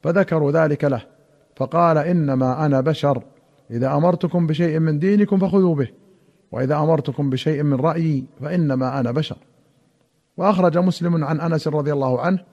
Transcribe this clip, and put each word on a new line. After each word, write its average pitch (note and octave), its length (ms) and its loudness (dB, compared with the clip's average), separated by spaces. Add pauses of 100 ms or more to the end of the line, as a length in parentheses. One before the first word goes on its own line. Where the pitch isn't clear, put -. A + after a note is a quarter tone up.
فذكروا E3 480 0
ذلك D3+ 320 2
له، C3 180 0 (540)
فقال: D#3+ 420 2
"إنما D3 680 0
أنا C#3 160 2
بشر، C#3+ 420 0 (480)
إذا B2 220 -2
أمرتكم E3+ 540 0
بشيء D#3 320 0
من D#3 200 0
دينكم G3+ 380 2
فخذوا F#3 380 2
به، C#3 120 0 (640)
وإذا C3+ 240 -2
أمرتكم D3 540 0
بشيء C#3+ 340 -2
من D3 100 2
رأيي D#3 520 0 (160)
فإنما C#3 580 -2
أنا A#2+ 120 0
بشر". D3 260 -4 (1000)
وأخرج F3+ 400 2
مسلم E3+ 460 0
عن D3+ 160 -2
أنس D#3+ 280 -2
رضي D3 260 -2
الله C3 280 0
عنه F3+ 180 0 (140)